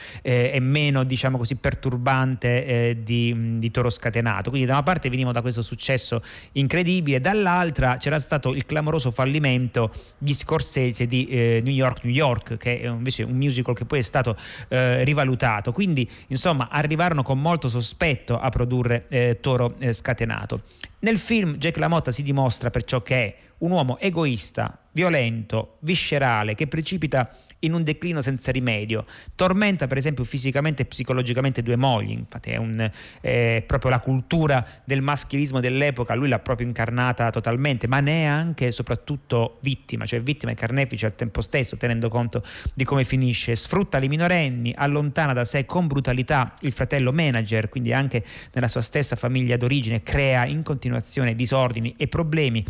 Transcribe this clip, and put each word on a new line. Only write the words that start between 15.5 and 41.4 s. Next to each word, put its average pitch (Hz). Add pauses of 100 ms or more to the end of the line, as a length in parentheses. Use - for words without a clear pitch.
Quindi, 160 (220)
insomma, 135
arrivarono 151
con 131
molto 147
sospetto 120
a 127
produrre, 120
eh, 123
Toro, 123
eh, 123
Scatenato. 113 (360)
Nel 226
film 185
Jack 160
LaMotta 160
si 117
dimostra 139
per 117
ciò 123
che -
è, 113 (240)
un 170
uomo 139
egoista, 147 (140)
violento, 117
viscerale, 127
che 151
precipita 151 (260)
in 160
un 170
declino 160
senza 131
rimedio. 110 (300)
Tormenta, 185
per 131
esempio, 131
fisicamente 139
e 120
psicologicamente 127
due 117
mogli. 117
Infatti 113
è 117
un, 113 (300)
è 120
proprio 131
la 127
cultura 135 (160)
del 135
maschilismo 139
dell'epoca, 127
lui 127
l'ha 120
proprio 123
incarnata 120
totalmente, 120
ma 135
ne 156
è -
anche 151
e 120
soprattutto 123
vittima, 123
cioè 117
vittima 123
e 113
carnefice 117
al 104
tempo -
stesso, -